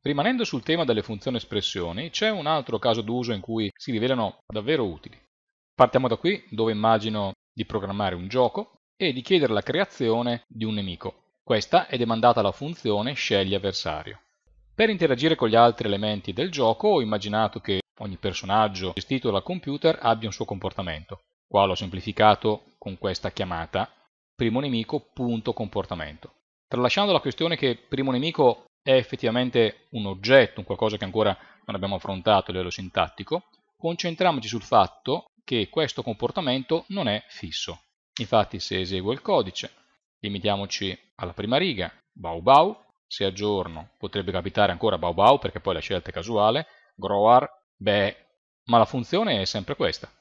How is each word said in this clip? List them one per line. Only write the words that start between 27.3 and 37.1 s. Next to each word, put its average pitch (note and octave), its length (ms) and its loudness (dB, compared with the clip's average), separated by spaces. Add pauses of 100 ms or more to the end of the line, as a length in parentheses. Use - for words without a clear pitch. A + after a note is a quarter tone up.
che B2+ 200 0
primo C3+ 340 -4
nemico C3 540 2 (200)
è C3+ 100 4
effettivamente A#2+ 960 2
un A2 160 -6
oggetto, G#2 520 4
un G2 80 -10
qualcosa G#2 300 -2
che G#2 80 -8
ancora G2 320 0 (300)
non G#2+ 100 -8
abbiamo G2 180 -4
affrontato F#2+ 560 0
a - 20 -6
livello F2+ 180 -4
sintattico, F#2+ 720 -4 (320)
concentriamoci E3 720 -2
sul G#2+ 140 -6
fatto B2+ 640 2 (180)
che A2+ 240 -2
questo C#3+ 340 -4
comportamento C3 840 -4
non F#3+ 180 -4
è G#2 220 -2